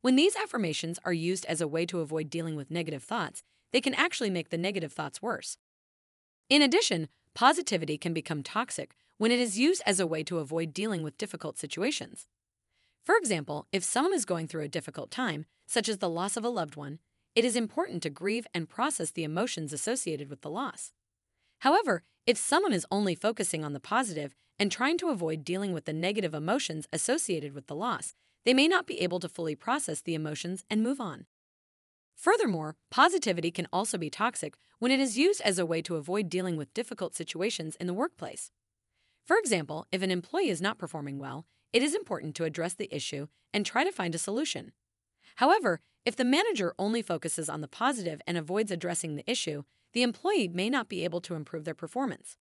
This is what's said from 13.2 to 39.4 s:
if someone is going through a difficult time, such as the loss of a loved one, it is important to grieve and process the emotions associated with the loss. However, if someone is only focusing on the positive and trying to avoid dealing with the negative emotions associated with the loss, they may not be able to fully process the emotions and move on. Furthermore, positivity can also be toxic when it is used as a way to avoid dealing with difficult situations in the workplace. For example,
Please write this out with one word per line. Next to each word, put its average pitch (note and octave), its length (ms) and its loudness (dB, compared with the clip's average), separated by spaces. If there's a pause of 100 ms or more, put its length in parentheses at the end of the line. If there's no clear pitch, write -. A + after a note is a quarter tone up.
if F#3+ 120 0
someone E4 300 2
is B3+ 100 0
going E3 240 -2
through D#3 160 -6
a D3 40 -6
difficult - 420 -8
time, D#3+ 340 -4 (220)
such A3+ 200 0
as G#3+ 120 -2
the F#3+ 100 0
loss F3 300 -2
of A3 80 -4
a - 20 0
loved E3+ 280 -4
one, D3 220 -10 (360)
it A#3 100 6
is A#3+ 120 4
important A3+ 480 -2
to E3 40 -2
grieve G3+ 460 -4
and E3 160 -2
process B3 400 -2
the E3 140 -4
emotions D#3 500 -2
associated D3+ 560 -4
with C#3 100 -14
the D3 100 -10
loss. G#3+ 440 -8 (640)
However, D4 460 4 (220)
if A#3+ 120 6
someone E4+ 340 4
is F3 180 2
only G3 240 2
focusing G3+ 480 -2
on D3 120 -4
the C3+ 60 -6
positive F#3 540 -2 (240)
and G3+ 120 4
trying D4 280 2
to F4+ 100 -2
avoid E3 360 -2
dealing F#3 280 -2
with D#3 140 -6
the D#3+ 60 -4
negative F3 420 -2
emotions D#3 580 -2
associated E3 600 -2
with D#3 140 -14
the D3 80 -10
loss, F#3+ 400 -4 (300)
they B3+ 100 8
may C#4 140 6
not F4 180 4
be - 140 -6
able F3+ 180 0
to E3+ 100 -6
fully D#3+ 280 -4
process - 440 -4
the E3 140 -2
emotions D#3+ 560 -4
and G#3+ 120 2
move C4+ 180 0
on. E3+ 240 -8 (920)
Furthermore, G#3+ 600 2 (140)
positivity A#3 600 4
can E3+ 220 -4
also G3 260 0
be D#3+ 120 -4
toxic G#3 440 -4 (240)
when B3 140 4
it C4+ 80 4
is A#3+ 180 0
used F#4+ 220 4
as F#3 180 2
a F3 80 0
way E3 160 0
to E3+ 140 -4
avoid F3 320 -2
dealing F3+ 280 -2
with D3 180 -8
difficult G#3+ 420 -6
situations D#3+ 640 -4
in F3 80 -4
the F3+ 60 -2
workplace. - 580 -6 (760)
For F#4 100 6
example, F3 540 0